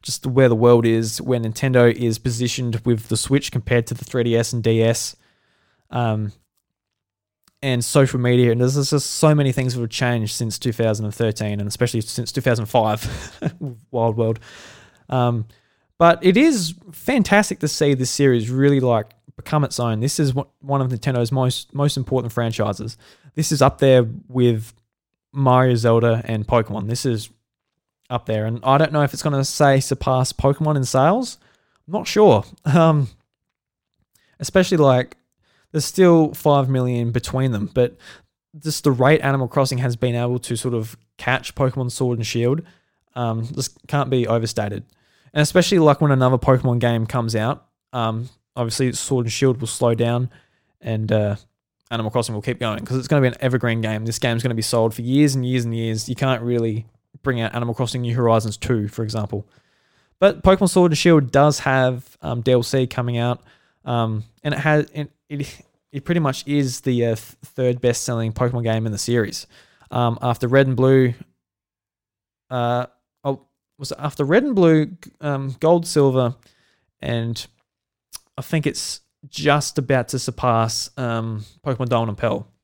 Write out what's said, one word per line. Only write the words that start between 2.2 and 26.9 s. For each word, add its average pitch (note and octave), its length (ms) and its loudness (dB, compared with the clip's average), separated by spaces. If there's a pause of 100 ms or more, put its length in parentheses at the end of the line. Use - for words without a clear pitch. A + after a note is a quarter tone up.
with A2+ 240 0
the B2 80 -2
Switch - 360 -2
compared A#2+ 360 0
to B2 60 -6
the - 100 -12
three A#2+ 200 -2
D A#2 120 2
S A#2 160 0
and A#2 100 -4
D A2+ 200 2
S, A2+ 340 0 (720)
um, A2 420 -4 (1300)
and B2 220 -2
social C3+ 340 2
media. B2 340 4
And A#2+ 80 0
there's, C3 140 2
there's C#3 160 -2
just C#3+ 200 -2
so D3+ 240 2
many C#3 180 2
things B2+ 220 -2
that B2 60 -6
have A2+ 100 -6
changed A#2+ 440 -2
since A2+ 240 -4
two A#2+ 140 -4
thousand A2 320 -2
and G#2 100 -6
thirteen, G#2+ 460 -2
and G#2 80 -4
especially A2+ 320 -2
since - 320 -8
two C3+ 80 -4
thousand A2+ 260 0
five, - 840 -2 (280)
<laughs> - 100 -20
Wild A#2 260 -2
World. A2+ 220 -2 (720)
Um, A#2+ 380 -2 (520)
but E3+ 260 4
it F#3 120 6
is A3+ 380 2 (180)
fantastic G#3 680 0
to D3+ 80 -2
see C#3+ 240 2
this B2+ 180 -2
series A#2+ 380 2
really, C3+ 320 2
like, A#2 300 0 (260)
become D3+ 280 -2
its - 140 -8
own. A2+ 220 -2
This C3+ 180 -2
is C#3+ 140 2
one, C#3 140 -4 (140)
one C#3 200 -2
of B2+ 100 -2
Nintendo's A#2+ 400 -2
most, C3 440 -2
most C#3+ 240 -2
important B2 340 -4
franchises. A2 640 -4 (380)
This D#3+ 180 -2
is C#3+ 80 0
up C#3 180 2
there C3 280 6 (220)
with A#2+ 440 0 (600)
Mario, B2+ 420 4
Zelda, A2+ 500 2
and A2 220 -4
Pokemon. G#2+ 420 -2
This A#2+ 160 -6